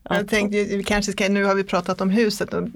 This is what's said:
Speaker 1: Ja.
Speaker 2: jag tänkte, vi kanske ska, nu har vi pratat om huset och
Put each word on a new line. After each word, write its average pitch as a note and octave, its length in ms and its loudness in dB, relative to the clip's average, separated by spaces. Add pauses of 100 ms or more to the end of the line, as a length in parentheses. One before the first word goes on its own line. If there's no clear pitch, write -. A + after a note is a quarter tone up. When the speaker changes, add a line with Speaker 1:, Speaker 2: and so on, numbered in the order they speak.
Speaker 1:
Ja. - 120 0
Speaker 2:
jag G#3 120 -2
tänkte, G#3 360 0
vi G3+ 200 -2
kanske G#3 280 0
ska, G3 160 0
nu G3+ 160 2
har G3 100 2
vi G3 100 0
pratat F#3 360 -2
om F#3+ 100 2
huset G#3 440 0
och F3 220 -2